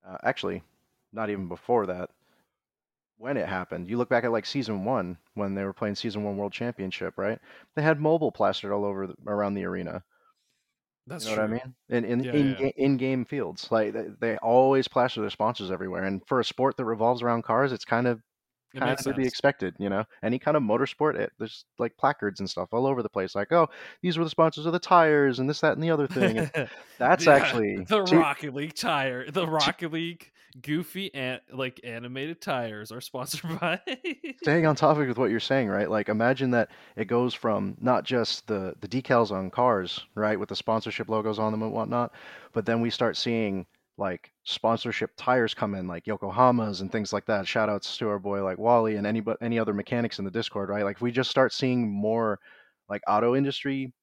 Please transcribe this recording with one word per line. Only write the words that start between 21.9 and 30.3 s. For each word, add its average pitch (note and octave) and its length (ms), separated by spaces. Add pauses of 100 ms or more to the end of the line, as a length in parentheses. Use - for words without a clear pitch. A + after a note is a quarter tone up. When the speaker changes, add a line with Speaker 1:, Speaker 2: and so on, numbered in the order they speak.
Speaker 1:
placards A#2+ 420
and G2 100
stuff F2+ 240
all B2 140
over B2+ 160
the G#2+ 60
place. F#2+ 260
Like, G2+ 160
"Oh, E3 160 (340)
these F3 160
were E3+ 60
the D#3+ 60
sponsors D#3+ 360
of E3 60
the F3 80
tires D3 600
and C3 100
this, D3 120
that, D3+ 120
and D3+ 100
the E3 80
other D3 160
thing." A#2 300
And D3 160
Speaker 2:
<laughs> C#3 160 (300)
Speaker 1:
that's E3 280
Speaker 2:
Yeah, - 0
Speaker 1:
actually A#2 600
Speaker 2:
the G#3+ 180
Speaker 1:
to F3+ 140
Speaker 2:
Rocket D3 340
League D3 220
tire, C3+ 560
the E3+ 160
Speaker 1:
to - 0
Speaker 2:
Rocket D#3 440
League E3 400 (300)